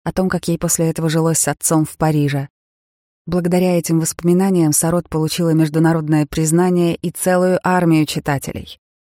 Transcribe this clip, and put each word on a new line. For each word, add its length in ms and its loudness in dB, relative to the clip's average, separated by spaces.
о 80 -4
том, 160 0
как 180 -4
ей 100 -2
после 320 -2
этого 200 -2
жилось 320 0
с 80 -2
отцом 360 0
в 120 -8
Париже. 520 0
Благодаря 480 0
этим 220 0
воспоминаниям 760 2
Сарот 360 -2
получила 420 -2
международное 760 2
признание 680 0
и 160 -8
целую 540 0
армию 420 2
читателей. 720 -6